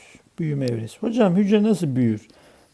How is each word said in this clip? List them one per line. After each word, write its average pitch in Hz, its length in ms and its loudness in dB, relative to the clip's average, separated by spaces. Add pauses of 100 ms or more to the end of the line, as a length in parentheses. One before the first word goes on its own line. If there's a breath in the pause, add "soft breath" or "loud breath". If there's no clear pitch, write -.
(380)
Büyüme 147 280 -4
evresi. 117 340 -6
Hocam 214 360 2
hücre 208 260 2
nasıl 175 340 0
büyür? 113 320 0 (460 soft breath)